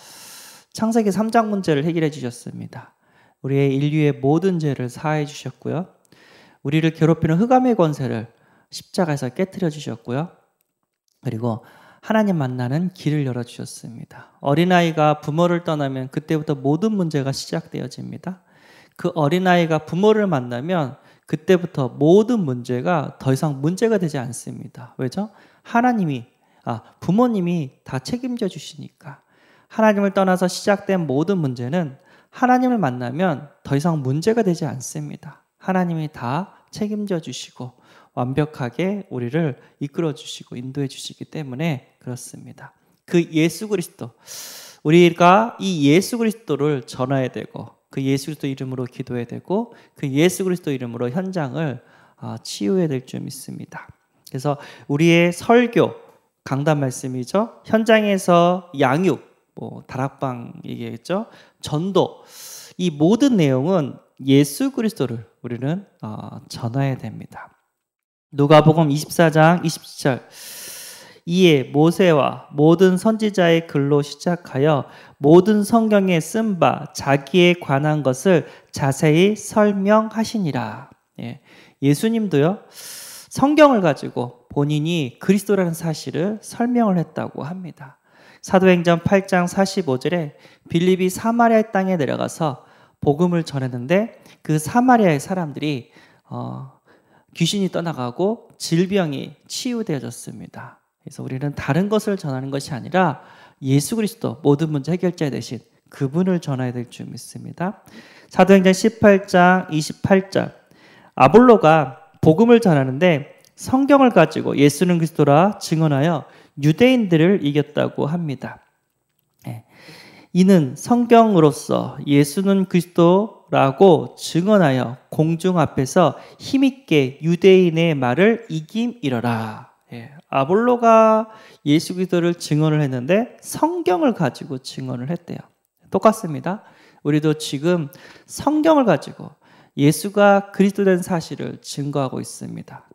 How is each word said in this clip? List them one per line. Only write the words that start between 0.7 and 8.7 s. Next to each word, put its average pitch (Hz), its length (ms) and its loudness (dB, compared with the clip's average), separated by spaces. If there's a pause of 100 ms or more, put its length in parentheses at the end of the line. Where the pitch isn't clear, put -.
창세기 220 400 0
삼 220 180 -2
장 220 200 2
문제를 170 340 0
해결해 160 260 -2
주셨습니다. 123 840 -12 (480)
우리의 139 340 0
인류의 147 440 0
모든 165 380 0
죄를 135 300 -4
사해 151 380 -4
주셨고요. 139 640 -10 (760)
우리를 160 300 0
괴롭히는 160 460 2
흑암의 254 360 2
권세를 135 540 -2 (420)